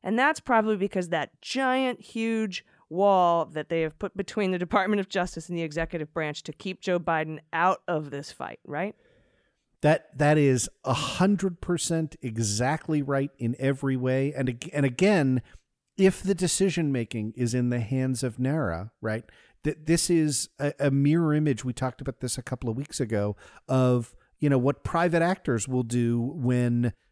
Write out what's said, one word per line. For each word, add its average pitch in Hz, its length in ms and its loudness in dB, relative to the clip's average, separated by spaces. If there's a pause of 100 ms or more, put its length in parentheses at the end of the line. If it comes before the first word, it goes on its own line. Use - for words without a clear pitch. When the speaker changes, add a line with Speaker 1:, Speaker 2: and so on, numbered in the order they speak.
Speaker 1:
And 220 160 -2
that's 285 220 2
probably 220 380 2
because 185 320 -2
that 156 320 -4
giant, 254 580 -2
huge 220 640 -4 (260)
wall 175 580 4
that 151 200 -8
they 165 140 0
have 156 180 -4
put - 160 -8
between 190 360 -2
the 185 60 0
Department 196 440 0
of 190 80 -6
Justice 180 400 -6
and 175 80 -6
the 165 60 -4
executive 156 500 -6
branch 151 300 -6
to 151 100 -12
keep 185 260 -10
Joe 180 200 0
Biden 156 400 -2 (120)
out 175 380 2
of 151 220 -4
this 143 200 -10
fight, - 320 -12
right? 165 320 -8 (840)
Speaker 2:
That, - 360 2
that 151 200 4
is 135 320 4 (160)
a 131 80 0
hundred 180 680 0
percent 160 640 -2
exactly 120 800 -2
right 135 360 -2
in 120 220 -2
every 135 380 0
way. 131 360 0
And 131 140 -2
ag-, 123 240 -6
and 143 140 0
again, 139 560 2 (560)
if 190 240 4
the 190 140 0
decision-making 147 1000 -2
is 120 180 0
in 123 160 2
the 120 100 0
hands 131 420 -2
of 123 160 -4
nara, 123 540 -2 (100)
right, 110 220 -4 (400)
th-, 151 180 -2
this 165 280 2
is 156 400 2 (100)
a, 143 200 -2
a 143 120 2
mirror 147 420 4
image. 151 320 0
We 123 80 -4
talked - 280 -4
about 135 180 -10
this - 180 -4
a 123 60 -10
couple 123 260 -6
of 110 60 -2
weeks 139 240 -8
ago 104 360 -2 (320)
of, 127 460 2 (260)
you 143 100 2
know, 135 100 4
what 131 240 0
private 165 400 2
actors 151 440 0
will 127 160 0
do 120 380 0
when, 123 720 0 (180)